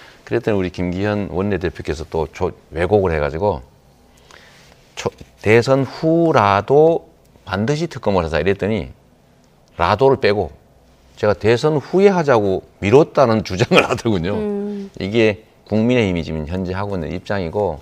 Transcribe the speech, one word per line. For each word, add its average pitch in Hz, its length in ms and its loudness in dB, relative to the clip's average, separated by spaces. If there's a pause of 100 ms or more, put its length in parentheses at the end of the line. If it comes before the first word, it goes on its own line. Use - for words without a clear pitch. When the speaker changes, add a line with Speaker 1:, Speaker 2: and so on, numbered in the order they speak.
(240)
Speaker 1:
그랬더니 117 320 -2
우리 92 140 -2
김기현 95 600 -4
원내대표께서 85 760 -4
또 80 240 -4
조-, - 200 -4 (180)
왜곡을 90 420 0
해가지고 78 480 -2 (1300)
초-, - 160 -6 (320)
대선 120 420 4
후라도 151 1300 2 (340)
반드시 135 420 -4
특검을 101 380 -2
하자 78 160 -2
이랬더니 95 500 -2 (840)
라도를 107 440 2
빼고 101 300 0 (680)
제가 104 180 0
대선 135 420 0
후에 185 320 2
하자고 123 540 2 (160)
미뤘다는 117 640 4
<laughs> - 0 -
주장을 98 460 2
하더군요. 101 420 -2
Speaker 2:
음. 101 680 -6
Speaker 1:
이게 110 460 0 (240)
국민의힘이 107 560 0
지금 80 240 -6
현재 90 260 -6
하고 98 220 -6
있는 78 160 -6
입장이고 92 680 -4